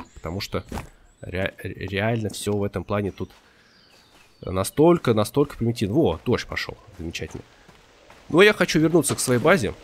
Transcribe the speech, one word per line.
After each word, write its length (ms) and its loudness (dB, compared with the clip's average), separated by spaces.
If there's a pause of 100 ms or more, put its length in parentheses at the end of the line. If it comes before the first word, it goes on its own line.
(140)
потому 280 -8
что 220 -6 (580)
ре-, 360 -6
ре-, 300 -10
реально 420 -2
все 220 -4
в 120 0
этом 200 -4
плане 280 -4
тут 200 -10 (1120)
настолько, 720 2
настолько 440 0
примитивно. 380 -2
Во, 280 2
дождь 220 0
пошел, 320 -8 (220)
замечательно. 440 -10 (840)
Но 140 6
я 100 8
хочу 260 0
вернуться 360 2
к 40 -4
своей 200 2
базе. 340 2 (100)